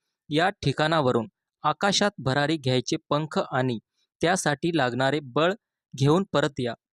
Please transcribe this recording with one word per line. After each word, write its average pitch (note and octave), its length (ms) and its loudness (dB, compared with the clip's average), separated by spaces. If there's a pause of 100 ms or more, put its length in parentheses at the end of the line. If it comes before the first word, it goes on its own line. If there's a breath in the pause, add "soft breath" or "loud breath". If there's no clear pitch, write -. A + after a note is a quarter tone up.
(280)
या D#3 200 0
ठिकाणावरून D3 800 0 (360)
आकाशात G3+ 560 0
भरारी C#3+ 380 0
घ्यायचे B2+ 400 -2 (120)
पंख D3+ 320 -2 (120)
आणि B2+ 260 0 (440)
त्यासाठी E3 540 0
लागणारे C3+ 440 0
बळ D3 320 0 (460)
घेऊन D#3 340 4
परत D3 260 0
या, A#2+ 160 -6 (180)